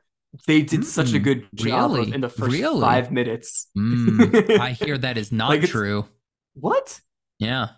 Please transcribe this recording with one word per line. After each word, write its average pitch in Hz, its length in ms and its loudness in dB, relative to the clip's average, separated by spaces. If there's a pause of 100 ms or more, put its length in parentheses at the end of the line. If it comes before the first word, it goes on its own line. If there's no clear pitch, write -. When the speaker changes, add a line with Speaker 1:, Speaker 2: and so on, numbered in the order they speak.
(460)
Speaker 1:
They 156 160 6
did 160 240 -2
such 131 280 0
a 104 60 0
Speaker 2:
Mm, 101 40 0
Speaker 1:
good 131 320 0
job 113 360 0
of, 139 60 0
Speaker 2:
really? 110 160 -2
Speaker 1:
in 135 80 -4
the 123 80 -4
first 120 240 -4
Speaker 2:
Really? 240 260 -2
Speaker 1:
five 123 320 2
minutes. 120 640 -4
Speaker 2:
Mm, 120 840 4
Speaker 1:
<laughs> - 0 -
Speaker 2:
I 123 140 -2
hear 147 260 -4
that 123 180 -4
is 104 140 -6
not 113 180 0
Speaker 1:
Like, 151 140 2
it's 175 80 0
Speaker 2:
true. 104 340 -2 (480)
Speaker 1:
What? 466 460 -4 (400)
Speaker 2:
Yeah. 117 380 -4